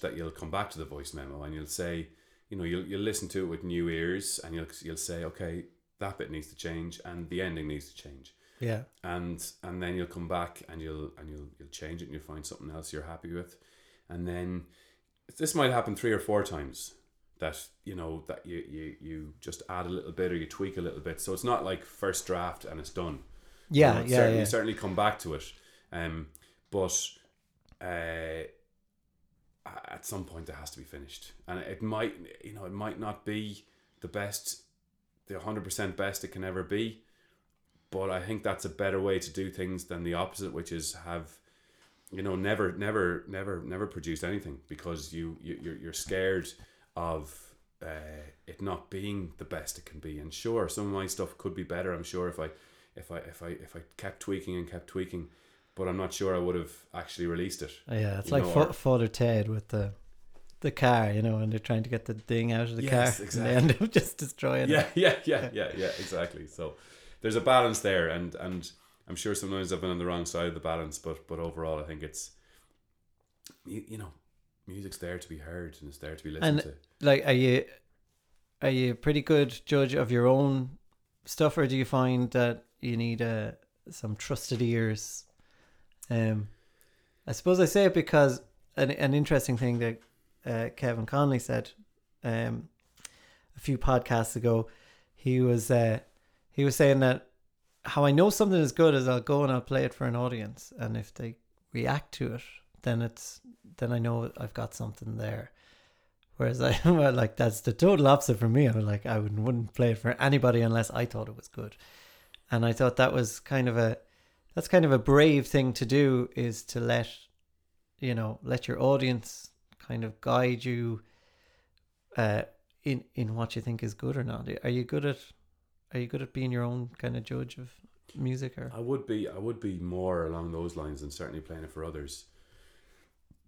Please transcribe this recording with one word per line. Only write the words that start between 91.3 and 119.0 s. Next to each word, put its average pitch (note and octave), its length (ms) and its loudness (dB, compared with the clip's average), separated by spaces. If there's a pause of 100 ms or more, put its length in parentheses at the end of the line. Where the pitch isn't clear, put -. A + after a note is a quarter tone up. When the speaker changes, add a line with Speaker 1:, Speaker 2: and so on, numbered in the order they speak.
Speaker 2:
said, A#2 320 -2 (520)
um, A#2 460 -2 (840)
a - 40 -18
few C#3 180 0
podcasts A#2+ 580 2
ago, A2+ 320 4 (480)
he B2+ 260 2
was, A#2+ 280 4
uh, A2+ 300 4 (520)
he C#3+ 140 2
was C3+ 100 4
saying C#3 260 8
that B2+ 260 4 (580)
how C#3+ 200 4
I C#3 60 8
know E3+ 180 8
something G3+ 300 4
is C#3+ 120 4
good D#3+ 240 8
is C3 120 4
I'll B2+ 140 4
go C#3+ 220 2
and C3+ 80 2
I'll B2+ 100 2
play C3+ 240 0
it B2+ 80 -2
for C3 120 -4
an A#2+ 100 0
audience, A#2+ 640 -4
and A2 200 -4
if G#2+ 160 -8
they A2+ 220 -8 (380)
react B2+ 420 -2
to B2 200 -2
it, B2 60 -8 (400)
then A#2 200 2
it's, - 400 -8 (360)
then A#2+ 140 -2
I A#2+ 80 0
know A#2 380 0
I've - 160 -8
got A2+ 200 -6
something A2 440 -8
there. A2 340 -6 (840)
Whereas B2 240 0
I, B2+ 200 4
<laughs> E3 80 6
well, D3+ 240 8
like, A#2+ 220 2
that's A2+ 260 2
the A2+ 120 2
total E3 340 8
opposite C3+ 320 6
for A2+ 100 4
me. C3 180 6
I A2+ 40 6
was A2 140 2
like, G#2 200 0
I A2+ 140 0
wouldn't, G#2 220 -2
wouldn't A#2 340 0
play A#2+ 160 4
it A2 80 0
for A#2 120 0 (100)
anybody B2+ 400 6
unless A2+ 300 4
I A#2+ 140 0
thought A2 240 -6
it A2 80 -12
was - 120 -20
good. G#2+ 260 -10 (720)
And A#2 160 4
I A#2 80 4
thought B2 220 4
that C3 180 6
was B2 260 0
kind C3 300 0
of A2+ 80 0
a, A2+ 200 4 (580)
that's E3+ 120 -2
kind F3+ 180 8
of C#3+ 60 8
a C3 80 8
brave C#3+ 480 8
thing B2+ 260 4
to A#2+ 120 -2
do, C3 500 4
is A#2+ 280 -2
to - 160 -6
let, A#2 280 2 (920)
you B2 160 0
know, A2 280 -2
let B2 240 -4
your B2 140 -2
audience B2+ 720 2 (260)